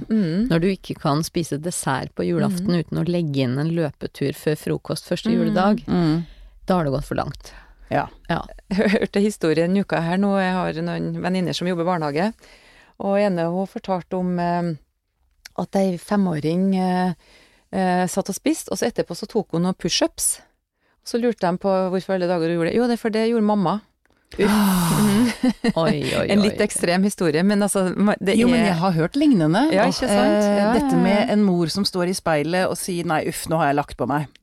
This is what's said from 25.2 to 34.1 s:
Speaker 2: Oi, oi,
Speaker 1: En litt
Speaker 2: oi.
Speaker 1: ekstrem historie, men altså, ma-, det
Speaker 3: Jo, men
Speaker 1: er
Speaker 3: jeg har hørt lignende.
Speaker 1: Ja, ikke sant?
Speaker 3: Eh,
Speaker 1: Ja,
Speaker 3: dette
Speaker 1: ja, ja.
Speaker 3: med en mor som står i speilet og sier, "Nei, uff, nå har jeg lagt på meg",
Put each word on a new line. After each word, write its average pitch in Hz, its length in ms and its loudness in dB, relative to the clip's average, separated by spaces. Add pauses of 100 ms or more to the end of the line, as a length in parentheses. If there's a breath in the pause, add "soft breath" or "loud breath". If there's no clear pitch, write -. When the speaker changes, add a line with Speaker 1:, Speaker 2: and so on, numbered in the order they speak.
Speaker 2:
Oi, 156 400 0
oi, 90 120 0
Speaker 1:
En 208 120 4
litt 202 180 0
Speaker 2:
oi. 208 80 2
Speaker 1:
ekstrem 180 360 0
historie, 175 400 2
men 202 180 4
altså, 190 340 0
ma-, 202 240 2
det 196 180 0
Speaker 3:
Jo, 233 100 4
men 247 120 4
Speaker 1:
er 220 140 4
Speaker 3:
jeg - 60 0
har 190 120 2
hørt 165 240 0
lignende. 254 560 4
Speaker 1:
Ja, 196 140 4
ikke 185 220 -2
sant? 208 360 4
Speaker 3:
Eh, 208 140 2
Speaker 1:
Ja, 202 160 2
Speaker 3:
dette - 180 2
Speaker 1:
ja, - 60 2
ja. 175 60 4
Speaker 3:
med 202 260 2
en 208 140 2
mor 175 240 2
som 196 180 -4
står 180 240 -2
i 190 40 -2
speilet 165 540 0
og - 100 -4
sier, 175 280 -4
"Nei, 156 220 0
uff, - 200 -8
nå 160 100 0
har 160 100 2
jeg 139 100 2
lagt - 200 -4
på 127 100 -2
meg", 139 200 -2 (140)